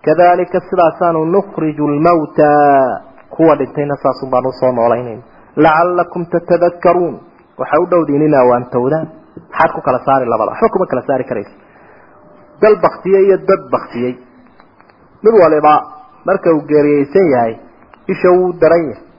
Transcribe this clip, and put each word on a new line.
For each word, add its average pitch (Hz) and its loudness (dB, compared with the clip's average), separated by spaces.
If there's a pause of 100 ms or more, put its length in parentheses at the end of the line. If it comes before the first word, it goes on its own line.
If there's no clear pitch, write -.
"كذلك"، 175 2 (160)
sidaasaanu, 170 0 (160)
"نخرج 160 -4
الموتى"، 147 0 (760)
kuwa 160 2
dhintayna 143 -6
saasun 131 -4
baanu 127 -2
soo 127 0
noolaynayna. 117 -2 (340)
"لعلكم 170 0
تتذكرون"، 175 0 (440)
waxay 143 -8
u 175 -4
dhowdiin 151 0
inaa 147 2
waantowdaan. 127 -2 (440)
Maxaad 160 -2
ku 160 -8
kala 131 -4
saari 135 0
labada? 110 -2
Waxba - -2
kuma 185 -2
kala 123 -4
saari 131 -2
karaysa. 110 -8 (1040)
Dal 208 4
baktiyey 190 0
iyo 190 2
dad - -2 (100)
baktiyey. 123 -6 (1080)
Mid 226 4
waliba 151 4 (500)
marka 190 -2
uu 147 -2
geeriyeysan 147 2
yahay, 117 0 (540)
isha 185 0
wuu 180 2
daran 165 2
yahay. - -18 (160)